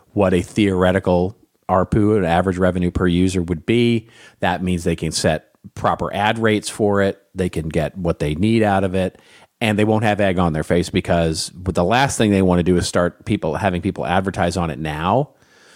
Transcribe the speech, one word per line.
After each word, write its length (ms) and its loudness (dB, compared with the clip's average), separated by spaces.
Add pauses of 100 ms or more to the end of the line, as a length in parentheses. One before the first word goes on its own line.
(120)
what 220 2
a 80 2
theoretical 920 0 (340)
arpu, 480 2
an 60 0
average 340 2
revenue 320 0
per 160 -2
user, 360 2
would 220 -6
be. 440 0 (320)
That 220 0
means 220 -2
they 120 0
can 160 -4
set 360 -2 (260)
proper 380 -2
ad 260 0
rates 300 0
for 320 0
it, 220 -2 (120)
they 140 -2
can 220 -6
get 260 -4
what 220 -2
they 160 -2
need 280 0
out 220 2
of 100 -4
it, 280 -4 (400)
and 160 2
they 60 4
won't 200 2
have 160 0
egg 180 0
on 140 2
their 120 -2
face 260 0
because 640 -2
the 300 -2
last 340 2
thing 120 4
they 120 4
wanna 220 4
do 120 2
is 100 0
start 380 -2
people, 300 -4
having 260 -2
people 240 -4
advertise 540 -2
on 120 -2
it 80 -8
now 520 -2 (460)